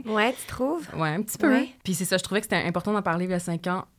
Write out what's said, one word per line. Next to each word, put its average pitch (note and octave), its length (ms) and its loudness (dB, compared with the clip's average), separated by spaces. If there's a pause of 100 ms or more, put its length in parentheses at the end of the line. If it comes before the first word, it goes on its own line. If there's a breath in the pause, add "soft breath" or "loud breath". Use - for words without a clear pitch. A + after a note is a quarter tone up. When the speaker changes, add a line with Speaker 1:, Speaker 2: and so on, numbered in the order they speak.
Speaker 1:
Ouais, A3 260 2
tu - 160 -12
trouves ? C#4+ 480 -2
Speaker 2:
Ouais, D#3 140 0
un D#3+ 120 0
petit - 160 -8
peu. D#4+ 120 4
Speaker 1:
Ouais. C4 200 4 (140)
Speaker 2:
Puis F#3 100 0
c'est F3 120 -2
ça, F#3 120 2
je F#3 60 -2
trouvais G3 160 0
que G#3+ 60 -2
c'était F3+ 200 2
important F3 280 0
d'en G#3 80 2
parler F3+ 240 0
il F#3 60 -2
y - 20 2
a F3 60 0
cinq E3+ 280 -4
ans F3+ 160 -2 (160)